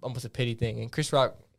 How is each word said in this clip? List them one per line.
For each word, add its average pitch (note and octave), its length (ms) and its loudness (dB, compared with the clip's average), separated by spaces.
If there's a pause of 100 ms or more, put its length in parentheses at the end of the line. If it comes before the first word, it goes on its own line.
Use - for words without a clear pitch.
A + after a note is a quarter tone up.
almost B2+ 240 -6
a A#2 40 -8
pity A#2+ 260 0
thing. A#2 240 -2
And A2+ 120 -8
Chris D3+ 220 -2
Rock, C3+ 240 4 (220)